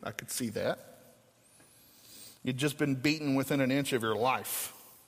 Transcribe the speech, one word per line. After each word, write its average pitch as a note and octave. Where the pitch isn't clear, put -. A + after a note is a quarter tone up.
I G#2
could -
see A#2
that. G#2
You'd B2+
just C#3+
been C#3+
beaten D3
within C3+
an C3
inch C#3
of A#2
your A2
life. A2+